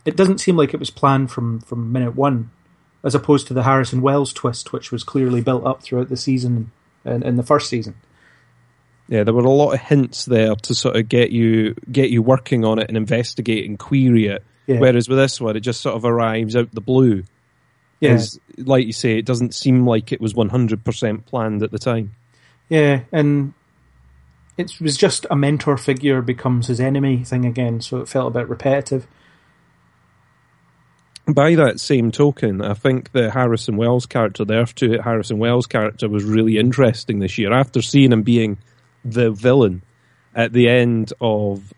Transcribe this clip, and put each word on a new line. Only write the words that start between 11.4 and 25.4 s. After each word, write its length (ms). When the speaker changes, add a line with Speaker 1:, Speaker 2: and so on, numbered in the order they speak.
Speaker 2:
get 200
you 120
working 420
on 140
it 100
and 80
investigate 720
and 100
query 480
it. 180
Speaker 1:
Yeah. 140
Speaker 2:
Whereas 280
with 100
this 220
one, 160
it 40
just 200
sort 160
of 80
arrives 520
out 160
the 80
blue. 420
Speaker 1:
Yeah. 120
Speaker 2:
'Cause, 260
like 280
you 60
say, 260
it 60
doesn't 300
seem 320
like 260
it 80
was 140
one 160
hundred 340
percent 420
planned 360
at 100
the 60
time. 360
Speaker 1:
Yeah, 320
and 440
it 240
was 160
just 340
a 60
mentor 400